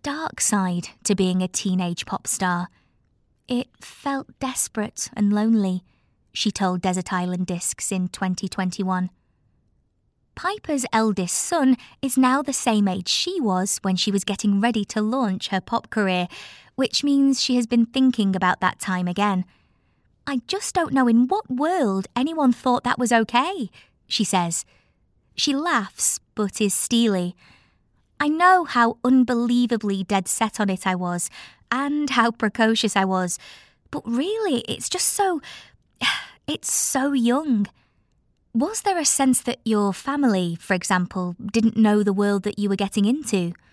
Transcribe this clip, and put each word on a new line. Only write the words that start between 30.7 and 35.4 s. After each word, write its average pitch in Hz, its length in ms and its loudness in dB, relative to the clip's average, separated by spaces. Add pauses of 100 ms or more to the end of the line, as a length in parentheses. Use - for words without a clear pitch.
I 185 120 0
was, 175 340 -4 (400)
and 285 400 -2
how 240 220 4
precocious 220 640 0
I 190 80 2
was, 185 340 -2 (540)
but 294 120 -6
really, 320 640 -2
it's - 220 -6
just - 200 -2
so, 370 320 0 (600)